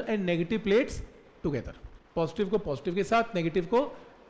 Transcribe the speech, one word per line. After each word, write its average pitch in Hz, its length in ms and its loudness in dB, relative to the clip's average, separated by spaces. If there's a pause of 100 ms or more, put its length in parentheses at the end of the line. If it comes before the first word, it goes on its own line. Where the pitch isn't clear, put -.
and 208 200 0
negative 175 380 0
plates 208 380 2 (440)
together। 127 280 -4 (420)
Positive 175 340 -2
को 208 100 2
positive 160 360 -4
के 196 80 2
साथ, 226 320 2
negative 170 300 0
को 240 160 2 (480)